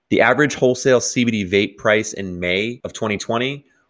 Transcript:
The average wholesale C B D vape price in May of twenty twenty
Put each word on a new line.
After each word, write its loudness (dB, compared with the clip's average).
The 2
average 2
wholesale 2
C -2
B 0
D -2
vape 0
price 0
in -8
May -2
of -10
twenty -4
twenty -4